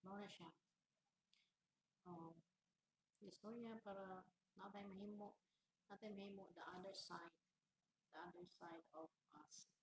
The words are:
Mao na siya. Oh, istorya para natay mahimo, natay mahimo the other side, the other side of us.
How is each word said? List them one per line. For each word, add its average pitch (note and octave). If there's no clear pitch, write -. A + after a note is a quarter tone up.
Mao G3
na G3+
siya. E3+
Oh, E3+
istorya A3
para F#3+
natay G3+
mahimo, G#3
natay G#3+
mahimo G3
the E3
other F3+
side, E3+
the -
other F3
side E3+
of D#3+
us. -